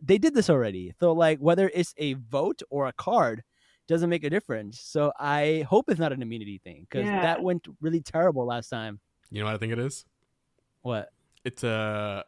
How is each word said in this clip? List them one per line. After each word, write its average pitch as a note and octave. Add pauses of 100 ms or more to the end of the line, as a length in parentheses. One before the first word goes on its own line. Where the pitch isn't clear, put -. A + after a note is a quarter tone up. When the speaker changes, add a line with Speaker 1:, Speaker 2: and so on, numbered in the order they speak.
Speaker 1:
they G3
did D4+
this A3
already. G2+
So, E3+
like, D#3+
whether E3+
it's F3
a D3
vote C3+ (100)
or C#3
a B2+
card C3+ (440)
doesn't E3+
make E3+
a D3
difference. A#2+
So D3
I D3
hope A3
it's F#3
not D#3+
an C3
immunity A2
thing C#3
'cause G3+
Speaker 2:
Yeah. G3+
Speaker 1:
that E3
went F3+ (140)
really D#3+
terrible D#3+
last A#2+
time. A2 (320)
Speaker 3:
You G#2+
know G#2+
what G#2+
I -
think A2
it A#2
is? B2+ (760)
Speaker 1:
What? A#2 (320)
Speaker 3:
It's -
a, G#2+